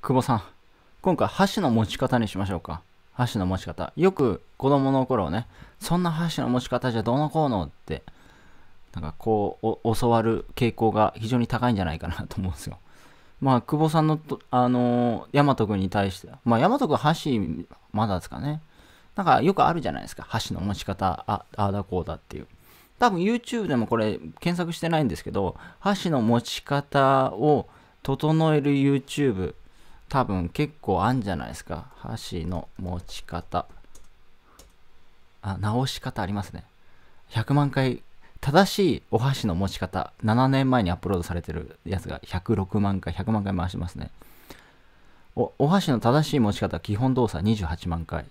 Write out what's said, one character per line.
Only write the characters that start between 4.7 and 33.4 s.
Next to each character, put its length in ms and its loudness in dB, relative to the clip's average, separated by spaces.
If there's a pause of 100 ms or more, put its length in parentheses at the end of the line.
供 220 2
の 140 2
頃 220 0
ね、 200 -4 (320)
「そ 160 0
ん 80 0
な 80 0
箸 260 -4
の 100 -2
持 120 2
ち 80 -10
方 240 -2
じ 60 -2
ゃ 40 -2
ど 140 0
う 20 2
の 120 0
こ 160 0
う 20 0
の」 180 0
っ 20 -10
て、 360 -12 (920)
な 60 -8
ん 20 -10
か 160 -10
こ 420 0
う、 220 -2
お-、 140 2
教 140 2
わ 120 4
る 320 0
傾 180 0
向 200 2
が 240 4
非 100 -8
常 120 0
に 100 0
高 200 0
い 40 2
ん 40 2
じ 60 0
ゃ 20 0
な 80 -4
い 60 -8
か 80 -8
な 220 -6
と 80 -10
思 120 -4
う 40 -4
ん 20 -6
で 60 -14
す 80 -10
よ。 100 -10 (640)
ま 160 4
あ、 40 4
久 160 -4
保 120 4
さ 120 4
ん 60 4
の 100 4
と、 240 -8 (120)
あ 160 4
の 640 2
ー、 100 4
大 20 6
和 120 4
君 240 0
に 100 0
対 220 0
し 80 -12
て、 80 -18 (160)
ま 140 4
あ、 20 4
大 100 6
和 80 2
君 180 2
箸、 680 0 (260)
ま 140 2
だ 120 0
で 40 -6
す 80 -14
か 80 -12
ね。 240 -6 (540)
な 80 -2
ん 20 2
か 160 6
よ 100 4
く 120 4
あ 80 4
る 80 -2
じ 80 -4
ゃ 40 -4
な 60 -6
い 40 -10
で 60 -14
す 60 -14
か。 80 -14
箸 320 -4
の 60 -6
持 160 -2
ち 80 -12
方、 420 -2
あ、 180 -4 (120)
あ 100 0
あ 60 0
だ 100 -2
こ 200 -4
う 20 -4
だ 100 -6
っ 60 -14
て 160 -14
い 40 -10
う。 60 -14 (540)
多 100 6
分 100 -2
YouTube 460 -2
で 80 0
も 140 2
こ 80 0
れ 220 0 (220)
検 160 0
索 160 -4
し 60 -8
て 100 -2
な 120 2
い 40 2
ん 40 2
で 80 -2
す 80 -14
け 80 -8
ど、 240 -2 (240)
箸 280 0
の 140 2
持 180 4
ち 220 -8
方 680 2
を 360 2 (360)
整 500 2
え 60 4
る 120 2
YouTube、 840 0 (540)
多 160 0
分 240 -2
結 320 -4
構 240 0
あ 80 2
ん 80 0
じ 100 -4
ゃ 60 -2
な 80 -6
い 40 -12
で 60 -12
す 100 -16
か。 320 -12
箸 500 -10
の 220 -6 (100)
持 220 -8
ち 240 -14
方。 420 -6 (1800)